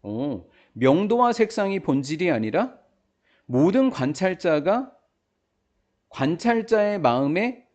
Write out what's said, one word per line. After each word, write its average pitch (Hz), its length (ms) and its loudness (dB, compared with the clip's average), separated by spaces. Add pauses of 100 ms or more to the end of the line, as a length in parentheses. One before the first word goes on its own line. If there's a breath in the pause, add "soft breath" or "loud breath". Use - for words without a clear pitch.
오, 107 480 -8 (220 soft breath)
명도와 202 600 2
색상이 208 480 -2
본질이 151 500 -2
아니라 127 480 -2 (680)
모든 190 460 2
관찰자가 180 1000 0 (1160)
관찰자의 208 920 0
마음에 151 760 0